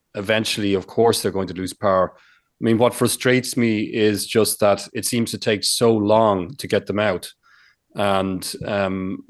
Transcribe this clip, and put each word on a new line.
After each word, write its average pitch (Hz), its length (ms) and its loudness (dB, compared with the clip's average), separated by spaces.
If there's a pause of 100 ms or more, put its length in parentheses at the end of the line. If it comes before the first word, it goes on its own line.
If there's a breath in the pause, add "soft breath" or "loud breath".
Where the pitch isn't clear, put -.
(140)
eventually, 104 600 0
of 92 120 -2
course, 113 360 2
they're 98 100 -2
going 95 160 -4
to 90 60 -10
lose 90 180 -8
power. 92 420 2
I - 500 -14
mean, 117 120 4
what 120 180 4
frustrates 127 600 0
me 113 240 0
is 107 460 0
just - 340 0
that 101 320 2
it 110 140 -6
seems 117 240 -2
to 104 80 -6
take 107 260 -2
so 117 280 2
long 104 640 2
to 95 120 -10
get 101 180 0
them 101 120 -4
out. 101 340 -2 (640 soft breath)
And, 95 560 -2 (140)
um, 95 640 -4